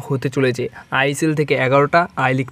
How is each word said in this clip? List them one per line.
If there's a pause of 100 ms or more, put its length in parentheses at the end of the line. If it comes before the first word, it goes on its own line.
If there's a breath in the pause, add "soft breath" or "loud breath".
হতে
চলেছে। (280 loud breath)
আইএসএল
থেকে (120)
এগারোটা, (140)
আই
লিগ